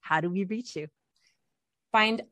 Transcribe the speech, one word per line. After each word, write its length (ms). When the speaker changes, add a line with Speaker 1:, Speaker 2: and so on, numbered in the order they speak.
Speaker 1:
how 180
do 80
we 160
reach 320
you? 120
Speaker 2:
Find 280